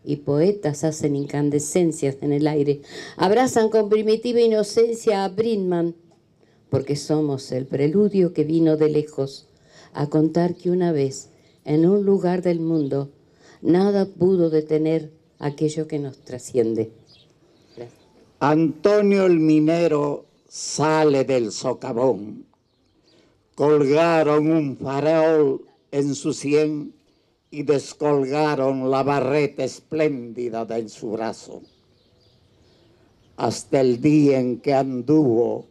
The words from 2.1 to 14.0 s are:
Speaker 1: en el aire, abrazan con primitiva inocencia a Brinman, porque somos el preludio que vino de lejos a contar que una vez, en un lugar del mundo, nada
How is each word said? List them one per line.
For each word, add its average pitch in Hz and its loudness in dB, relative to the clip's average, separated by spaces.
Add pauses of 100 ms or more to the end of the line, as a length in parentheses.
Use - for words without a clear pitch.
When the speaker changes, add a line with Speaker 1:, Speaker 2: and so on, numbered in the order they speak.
Speaker 1:
en 147 -2
el 143 0
aire, 143 0 (340)
abrazan 226 2
con 214 2
primitiva 220 0
inocencia 220 2
a 185 -4
Brinman, 185 -2 (760)
porque 135 -2
somos 147 -4
el 127 -4
preludio 175 2
que 156 -2
vino 156 2
de 151 2
lejos 147 -4 (460)
a 143 -4
contar 160 0
que 180 -6
una 175 0
vez, 139 -4 (320)
en 156 2
un 202 2
lugar 180 2
del 175 0
mundo, 139 -2 (540)
nada 196 2